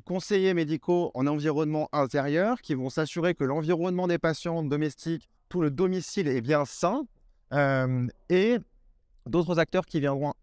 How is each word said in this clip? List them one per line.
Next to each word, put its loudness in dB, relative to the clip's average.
conseillers 2
médicaux 0
en 0
environnement 0
intérieur 0
qui -6
vont -4
s'assurer 0
que -4
l'environnement 0
des 2
patients -2
domestiques, -4
tout -2
le 2
domicile 0
est 0
bien 2
sain, -2
euh, 2
et 4
d'autres 0
acteurs 0
qui -2
viendront -2